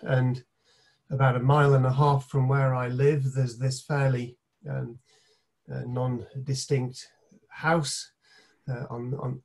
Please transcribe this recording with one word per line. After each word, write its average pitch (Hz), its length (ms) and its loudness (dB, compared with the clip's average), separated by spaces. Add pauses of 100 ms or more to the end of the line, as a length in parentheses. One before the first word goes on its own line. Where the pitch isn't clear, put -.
and 127 400 0 (640)
about 131 280 2
a 123 180 2
mile 143 180 6
and 131 120 4
a 131 80 2 (100)
half 143 240 4
from 131 200 0
where 135 280 2
I 123 140 -4
live, 139 320 2 (120)
there's 123 240 -2
this 131 240 -4
fairly, 131 560 0 (320)
um, 127 300 -8 (760)
uh, 127 100 -8 (160)
non-distinct 127 1000 -4 (520)
house, - 640 -2 (600)
uh, 123 140 -6 (100)
on, 120 60 -8 (220)
on 131 220 -8